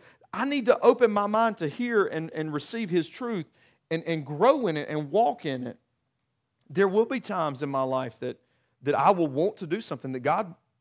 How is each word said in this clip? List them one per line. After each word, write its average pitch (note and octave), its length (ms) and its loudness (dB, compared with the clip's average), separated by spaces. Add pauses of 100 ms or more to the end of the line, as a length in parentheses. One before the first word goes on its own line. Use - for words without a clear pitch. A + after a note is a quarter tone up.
(320)
I A3 140 -2
need C#4 220 0
to B3 120 6
open B3 300 6
my G#3 160 0
mind A3 320 2
to E3 100 -2
hear A#3 380 0
and, D#3+ 260 -4
and D#3 220 -4
receive F#3+ 380 -4
his F3 180 0
truth A3+ 380 -6 (420)
and, E3 160 -4
and D#3+ 180 -2
grow G#3+ 440 2
in D#3 100 0
it D3 120 -6
and D3+ 200 -4
walk A3 340 0
in C3 220 -4
it. A#2 120 -10 (920)
There F#3+ 180 2
will G#3+ 200 4
be C4 120 -2
times D#3 440 -4
in C#3 60 -2
my C3+ 120 -2
life C3 380 -4
that, B2 180 -8 (460)
that C#3 100 2
I C3+ 160 4
will F3 160 4
want D#3 320 -2
to F3+ 100 -10
do G3 140 -4
something C3+ 300 -8
that C3 80 -6
God E3 340 -2 (280)